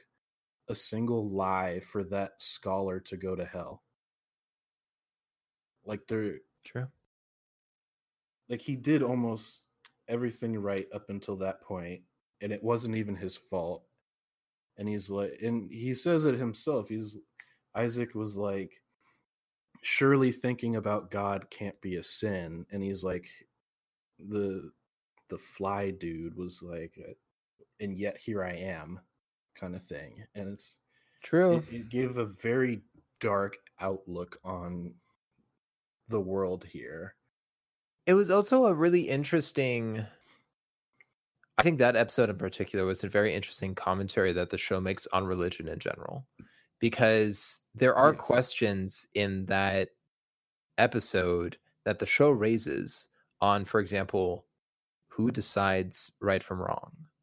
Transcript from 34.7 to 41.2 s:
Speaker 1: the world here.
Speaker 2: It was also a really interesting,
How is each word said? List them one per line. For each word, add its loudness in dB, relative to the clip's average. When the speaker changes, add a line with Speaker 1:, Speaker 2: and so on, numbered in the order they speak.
Speaker 1:
the -2
world -2
here. -14
Speaker 2:
It 8
was 6
also 8
a 8
really 6
interesting, 2